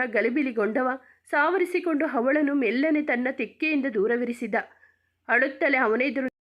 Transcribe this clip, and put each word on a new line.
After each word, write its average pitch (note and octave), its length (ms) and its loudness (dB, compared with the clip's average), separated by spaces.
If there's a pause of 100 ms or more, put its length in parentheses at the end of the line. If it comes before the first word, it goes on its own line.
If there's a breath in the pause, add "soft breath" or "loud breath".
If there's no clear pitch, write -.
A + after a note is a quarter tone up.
ಗಲಿಬಿಲಿಗೊಂಡವ B3+ 840 0 (400 soft breath)
ಸಾವರಿಸಿಕೊಂಡು E4+ 760 0
ಅವಳನ್ನು C#4 480 0
ಮೆಲ್ಲನೆ C#4+ 480 2
ತನ್ನ B3+ 300 -2
ತೆಕ್ಕೆಯಿಂದ C4+ 640 -2
ದೂರವಿರಿಸಿದ. A#3 640 -2 (720 soft breath)
ಅಳುತ್ತಲೇ C4 500 2
ಅವನೆದುರು B3+ 500 0 (200)